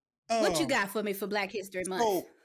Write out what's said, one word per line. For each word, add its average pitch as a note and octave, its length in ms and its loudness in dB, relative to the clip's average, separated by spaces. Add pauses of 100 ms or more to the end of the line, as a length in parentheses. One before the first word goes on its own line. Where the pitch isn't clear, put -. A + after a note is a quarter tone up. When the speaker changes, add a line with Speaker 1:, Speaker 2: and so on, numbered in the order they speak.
(380)
Speaker 1:
What G#3 220 4
you D#4 60 0
Speaker 2:
Um, - 20 0
Speaker 1:
got G#3 220 2
for G#3+ 120 -2
me G#3 100 -2
for G3+ 140 -6
Black G3 260 -2
History F#3 320 -6
Month? F#3 180 -2
Speaker 2:
so, G3 240 2 (180)